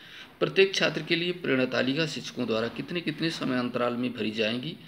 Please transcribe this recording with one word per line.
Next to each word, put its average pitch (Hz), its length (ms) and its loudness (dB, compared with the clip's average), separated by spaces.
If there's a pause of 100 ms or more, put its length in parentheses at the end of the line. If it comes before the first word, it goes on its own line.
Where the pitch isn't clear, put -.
(400)
प्रत्येक 190 360 4
छात्र 160 260 2
के 170 140 0
लिए 175 160 0
प्रेरणा 135 340 2
तालिका 127 400 2
शिक्षकों 120 420 -4
द्वारा 110 200 2
कितने 165 340 -6
कितने 156 280 -2
समय 135 280 -2
अंतराल 120 360 0
में 120 200 -2
भरी 110 180 -2
जाएंगी? 117 460 0 (100)